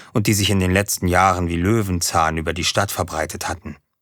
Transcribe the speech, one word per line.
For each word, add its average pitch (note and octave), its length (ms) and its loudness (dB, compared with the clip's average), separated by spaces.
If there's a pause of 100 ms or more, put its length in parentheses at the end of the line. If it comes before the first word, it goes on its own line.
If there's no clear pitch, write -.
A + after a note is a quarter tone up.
(140)
und A2 140 0
die A2+ 60 2
sich G2+ 160 0
in G2 120 2
den F#2 100 2
letzten F#2+ 380 0
Jahren F2+ 400 2
wie E2+ 80 -2
Löwenzahn F2 800 0
über D#2+ 160 -4
die D2+ 100 -4
Stadt G2 300 0
verbreitet D#2 560 -4
hatten. D#2+ 260 -10 (260)